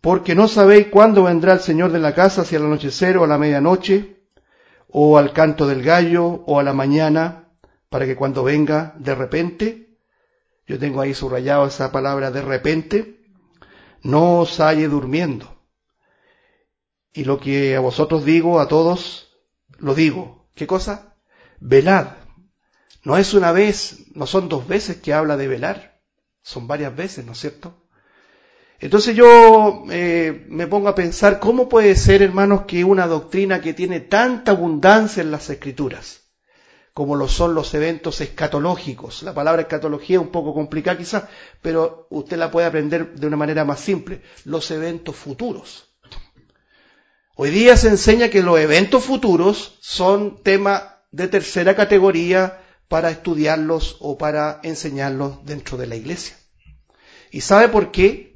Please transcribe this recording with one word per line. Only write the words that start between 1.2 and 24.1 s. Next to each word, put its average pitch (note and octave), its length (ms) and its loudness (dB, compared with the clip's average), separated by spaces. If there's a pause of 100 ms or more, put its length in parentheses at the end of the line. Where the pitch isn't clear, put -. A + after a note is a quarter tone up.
vendrá F3 280 2
el F#3 80 4
Señor E3+ 320 0
de E3+ 80 -2
la D3 160 -2
casa, F#3 300 2
si E3 100 -6
al D3+ 80 0
anochecer D3+ 540 -2
o F3 80 4
a - 20 -2
la D3+ 100 0
medianoche, F3 880 0 (640)
o D3 300 4
al C#3+ 160 4
canto D#3 340 2
del C3 160 -2
gallo, E3+ 420 2
o D3+ 340 -2
a C#3+ 40 0
la C#3 80 0
mañana, D#3 800 -2 (400)
para C3 160 -4
que C3 100 -6
cuando C3 280 -4
venga D3+ 540 -2
de C3+ 180 -6
repente", E3+ 840 -8 (680)
yo C3+ 140 -10
tengo C#3 220 -6
ahí C3+ 120 -4
subrayado C3+ 540 -2
esa C3+ 240 -8
palabra C#3 400 -4
de A#2 100 -8
repente, D#3 800 -6 (800)
"no E3 380 2
os E3 220 -2
halle D#3 260 2
durmiendo. C#3+ 680 -6 (1500)
Y C#3 140 -10
lo C3+ 140 -2
que C#3 360 -2
a C3 40 -2
vosotros D3 440 -2
digo, E3 380 2
a - 60 0
todos, E3 680 -2 (440)
lo C#3 160 -4
digo". D#3+ 600 -4
¿Qué D3+ 100 -12
cosa? F#3+ 500 -8 (440)
Velad. D3+ 580 2 (840)
No D3 140 0
es G3 160 0
una F3+ 180 4
vez, G3+ 640 -2